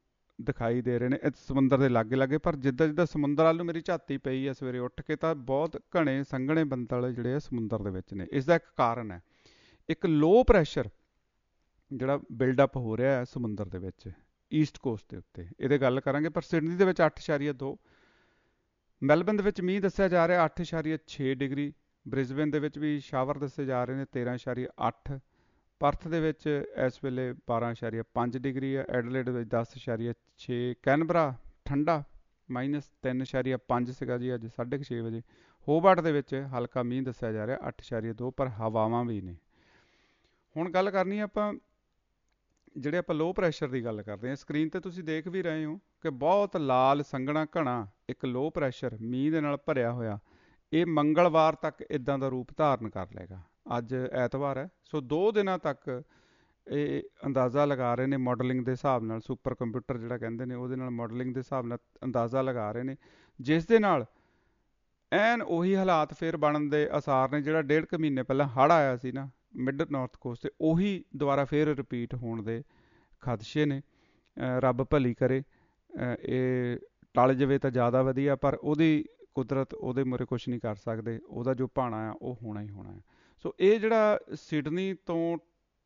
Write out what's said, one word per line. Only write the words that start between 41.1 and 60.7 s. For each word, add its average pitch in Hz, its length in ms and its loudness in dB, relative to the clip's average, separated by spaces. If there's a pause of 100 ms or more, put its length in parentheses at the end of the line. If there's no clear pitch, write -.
ਆ 214 40 -4
ਆਪਾਂ, 208 300 -2 (1200)
ਜਿਹੜੇ 147 200 -2
ਆਪਾਂ 170 180 -2
ਲੋ 160 180 0
ਪ੍ਰੈਸ਼ਰ 165 340 0
ਦੀ 123 160 -4
ਗੱਲ 110 180 -6
ਕਰਦੇ 104 280 -8
ਹਾਂ, 139 60 -4
ਸਕਰੀਨ 151 340 -2
ਤੇ 185 100 -4
ਤੁਸੀਂ 175 240 -10
ਦੇਖ 160 240 -6
ਵੀ 180 160 -4
ਰਹੇ 156 220 -4
ਹੋ 156 120 -6 (240)
ਕਿ 160 80 -4
ਬਹੁਤ 180 480 2
ਲਾਲ 135 460 4
ਸੰਘਣਾ 147 420 -2 (120)
ਘਣਾ 123 300 -2 (220)
ਇੱਕ - 160 -8
ਲੋ 131 240 -2
ਪ੍ਰੈਸ਼ਰ 127 520 -4
ਮੀਂਹ 127 300 -2
ਦੇ 160 100 0
ਨਾਲ 143 160 -2
ਭਰਿਆ 127 340 0
ਹੋਇਆ, 110 280 -6 (540)
ਇਹ 165 120 2
ਮੰਗਲਵਾਰ 156 680 4
ਤੱਕ - 260 -8
ਇੱਦਾਂ 139 380 -2
ਦਾ 135 80 -2
ਰੂਪ 127 200 -6 (100)
ਧਾਰਨ 127 320 2
ਕਰ 92 240 -8
ਲਏਗਾ। 92 280 -16 (360)
ਅੱਜ 120 180 -6
ਐਤਵਾਰ 127 640 -2
ਹੈ, 143 100 -6 (160)
ਸੋ 151 180 -6
ਦੋ 160 300 2
ਦਿਨਾਂ 196 280 0
ਤੱਕ 131 440 -6 (640)
ਇਹ 143 340 -2 (240)
ਅੰਦਾਜ਼ਾ 135 400 2
ਲਗਾ 127 300 0
ਰਹੇ 131 120 0
ਨੇ 139 100 0
ਮਾਡਲਿੰਗ 127 480 0
ਦੇ 131 60 0
ਹਿਸਾਬ 127 320 0
ਨਾਲ, 113 180 -4
ਸੁਪਰ 123 340 -6
ਕੰਪਿਊਟਰ 120 420 -6
ਜਿਹੜਾ 117 200 -6
ਕਹਿੰਦੇ 117 280 -8
ਨੇ, 123 100 -8
ਉਹਦੇ 123 200 -6